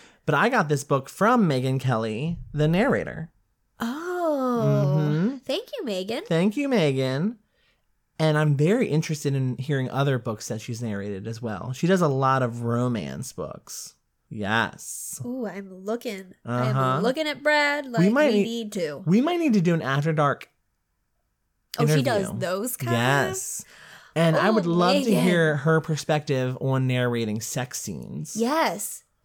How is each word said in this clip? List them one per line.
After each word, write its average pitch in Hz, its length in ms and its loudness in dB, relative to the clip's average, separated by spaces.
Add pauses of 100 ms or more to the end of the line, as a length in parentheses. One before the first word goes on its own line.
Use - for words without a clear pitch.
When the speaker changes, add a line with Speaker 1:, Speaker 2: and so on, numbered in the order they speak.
(260)
Speaker 1:
But 147 100 0
I 185 140 4
got 202 200 2
this 139 140 0
book 135 260 -2
from 220 400 4
Megyn 131 300 0
Kelly, 123 580 -2 (160)
the 151 140 2
narrator. 165 640 0 (480)
Speaker 2:
Oh. 262 1200 0
Speaker 1:
Mm-hmm. 160 380 0
Speaker 2:
Thank 339 400 -6
you, 381 80 -6
Megan. 214 400 -4
Speaker 1:
Thank 190 320 2
you, 285 100 0
Megan. 147 720 0 (800)
And 156 180 2
I'm 151 180 2
very 185 320 2
interested 147 460 -2
in 131 240 -2
hearing 131 320 -2
other 135 300 0
books 110 300 -6
that 107 120 -6
she's 117 200 -8
narrated 101 460 -6
as 113 140 -8
well. 110 320 -6
She 165 140 -2
does 190 140 4
a 160 60 4
lot 135 360 2
of 120 200 -2
romance 117 680 -2
books. - 640 -12 (340)
Yes. - 960 -4
Speaker 2:
Ooh, 247 220 -8
I'm 190 360 -14
looking. 202 500 -8 (120)
Speaker 1:
Uh-huh. 127 340 0
Speaker 2:
I'm 131 240 0
looking 302 240 -2
at 294 140 -6
Brad 294 460 2
like 233 140 -2
Speaker 1:
We - 60 6
Speaker 2:
we 220 60 4
Speaker 1:
might 285 200 4
need 208 120 4
Speaker 2:
need 226 280 -6
to. 156 320 -6
Speaker 1:
we 196 160 6
might 339 180 2
need 302 140 2
to 202 80 4
do 170 120 4
an 165 80 0
After 143 320 0
Dark 147 360 0 (1300)
Speaker 2:
Oh, 147 80 4
she 151 160 4
does 214 200 0
Speaker 1:
interview. 113 160 -6
Speaker 2:
those 190 380 -4
kinds? 117 140 -4
Speaker 1:
Yes. 135 720 0 (480)
And 160 220 4
I 175 140 4
Speaker 2:
Oh, 220 40 4
Speaker 1:
would 202 120 2
love 175 380 4
to 240 60 0
Speaker 2:
Megan. 165 140 4
Speaker 1:
hear 165 340 4
her 160 240 2
perspective 143 800 -2
on 131 260 0
narrating 120 560 0
sex - 380 -6
scenes. 104 560 -10
Speaker 2:
Yes. 226 680 -2 (220)